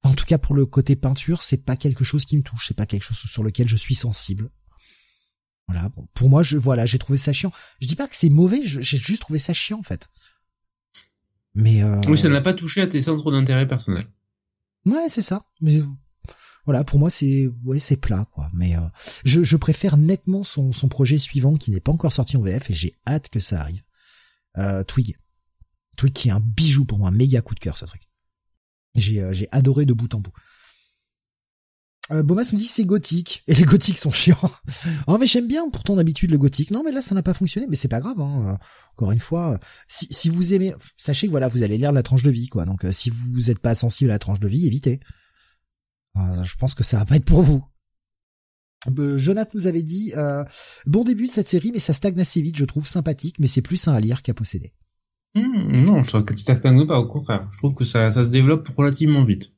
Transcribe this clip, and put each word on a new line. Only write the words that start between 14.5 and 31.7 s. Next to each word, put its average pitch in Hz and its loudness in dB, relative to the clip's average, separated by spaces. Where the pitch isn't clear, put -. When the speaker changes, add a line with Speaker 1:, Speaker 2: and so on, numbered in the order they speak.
Speaker 1:
Ouais, 311 0
c'est 233 -2
ça. 190 -4
Mais, 151 4
euh... 151 0
voilà, 135 0
pour 143 2
moi, 160 4
c'est, 135 0
ouais, 131 -2
c'est 147 2
plat, 107 -2
quoi. 73 -8
Mais, 87 0
euh... 85 -2
je, 139 4
je 147 2
préfère 160 0
nettement 185 2
son, 135 -2
son 131 -2
projet 135 2
suivant 139 0
qui 123 -4
n'est 95 -2
pas 143 0
encore - 0
sorti - -2
en 120 2
V 98 -2
F - -8
et - 0
j'ai 82 -6
hâte 147 -4
que 107 -4
ça 90 -4
arrive. 78 -8
Euh, 98 -4
Twig. 113 -4
Twig 135 0
qui - -2
est 107 2
un 104 0
bijou 139 0
pour 104 -2
moi, 98 0
un 90 0
méga 123 2
coup - -8
de - -16
cœur, - -8
ce - -14
truc. - -18
J'ai, 104 0
euh, 92 -4
j'ai 92 -4
adoré 139 2
de 127 4
bout 113 -2
en 110 -4
bout. 92 -10